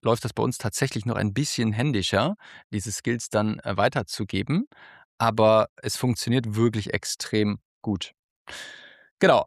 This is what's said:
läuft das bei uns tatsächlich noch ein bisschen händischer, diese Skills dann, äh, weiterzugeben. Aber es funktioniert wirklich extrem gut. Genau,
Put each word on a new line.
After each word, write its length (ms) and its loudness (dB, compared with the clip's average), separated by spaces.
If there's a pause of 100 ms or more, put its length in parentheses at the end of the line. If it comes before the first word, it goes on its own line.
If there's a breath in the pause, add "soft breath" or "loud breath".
läuft 220 2
das 100 -6
bei 80 -2
uns 160 -2
tatsächlich 480 -4
noch 100 -2
ein 160 0
bisschen 400 0
händischer, 640 0 (360 loud breath)
diese 220 -6
Skills 380 -4
dann, 300 0
äh, 160 -6
weiterzugeben. 880 0 (500 loud breath)
Aber 600 4
es 200 -6
funktioniert 580 0
wirklich 380 0
extrem 640 -2 (220)
gut. 320 -4 (1080 loud breath)
Genau, 260 6